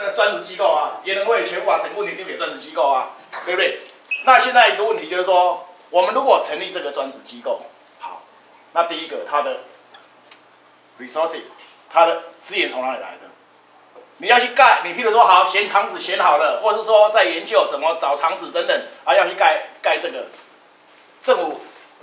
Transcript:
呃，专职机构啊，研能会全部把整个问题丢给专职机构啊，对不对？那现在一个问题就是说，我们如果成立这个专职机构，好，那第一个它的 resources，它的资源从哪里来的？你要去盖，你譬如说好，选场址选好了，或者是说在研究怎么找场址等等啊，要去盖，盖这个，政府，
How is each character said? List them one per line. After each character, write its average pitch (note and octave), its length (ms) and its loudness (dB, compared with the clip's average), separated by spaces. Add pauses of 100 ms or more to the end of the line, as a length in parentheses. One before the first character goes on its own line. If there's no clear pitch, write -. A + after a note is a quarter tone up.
呃， G3 100 -4
专 - 220 2
职 F3 80 -10
机 F#3 120 -14
构 F#3 160 2
啊， - 320 -2
研 G3 140 -4
能 G3+ 80 -2
会 A3 180 0
全 F3+ 180 -6
部 F#3 40 -8
把 - 140 2
整 - 120 -6
个 G3+ 80 -8
问 G#3 80 -4
题 - 80 -8
丢 F#3 100 -12
给 - 120 -10
专 D#3 140 -6
职 C#3 80 -14
机 - 120 -18
构 D#3 180 0
啊， C3 220 -2 (340)
对 F3+ 100 -4
不 F#3 40 -2
对？ - 220 -2 (440)
那 B3+ 120 8
现 B3+ 160 2
在 A#3 160 6
一 - 80 -2
个 G#3 60 -2
问 A3 120 0
题 D#3 140 -10
就 F3+ 80 -4
是 F#3 80 0
说， F3+ 420 2 (220)
我 F3 140 2
们 G3+ 100 -2
如 B3+ 100 0
果 A#3 220 4
成 D3+ 140 -8
立 F3+ 120 -10
这 F3+ 80 -8
个 D3 120 -8
专 C3+ 200 -8
职 C3+ 140 -20
机 A#2+ 180 -20
构， B2 180 -6 (380)
好， - 240 -16 (500)
那 E3+ 100 0
第 D#3+ 200 -8
一 - 40 -12
个 - 220 -10
它 D3 120 0
的 C3 200 -6 (1400)
resources， D#3 500 -6 (400)
它 E3 160 4
的 E3+ 180 -2 (140)
资 - 180 -12
源 D3 160 -2
从 B2+ 100 -6
哪 C3 120 -4
里 A#2 80 -10
来 - 120 -14
的？ - 140 -20 (920)
你 E3+ 80 -6
要 B3 120 6
去 B3 100 0
盖， B3 340 6
你 F3 100 -8
譬 A#3+ 100 -6
如 A3 80 2
说 A3+ 140 6
好， F#3 200 6
选 G3 220 -2
场 G3+ 260 0
址 F3 80 -12
选 F#3+ 180 -4
好 D#3 180 4
了， C#3+ 240 0
或 G#3+ 100 2
者 A3 80 -2
是 G#3+ 60 -8
说 G#3+ 240 6
在 G#3+ 160 2
研 E3 200 -4
究 D3+ 240 2
怎 C#3+ 100 -6
么 E3 200 -2
找 C#3+ 160 -2
场 F3+ 240 -2
址 D#3+ 120 -12
等 - 160 -2
等 - 140 0 (220)
啊， E3 100 0
要 F#3 140 4
去 F#3 60 -6
盖， E3 360 2 (120)
盖 D#3+ 160 0
这 D#3 120 -6
个， B2+ 180 -10 (920)
政 - 160 2
府， D#3 240 -6 (420)